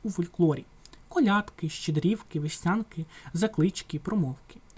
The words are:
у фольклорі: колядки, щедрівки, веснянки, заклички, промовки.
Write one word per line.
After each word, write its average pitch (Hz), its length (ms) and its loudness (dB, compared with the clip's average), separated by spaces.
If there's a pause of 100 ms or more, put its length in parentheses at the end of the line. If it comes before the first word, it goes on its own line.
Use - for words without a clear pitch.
у 214 80 -4
фольклорі: 170 540 0 (420)
колядки, 208 640 2
щедрівки, 160 680 -2
веснянки, 165 680 -2 (280)
заклички, 170 640 0
промовки. 160 600 -4 (180)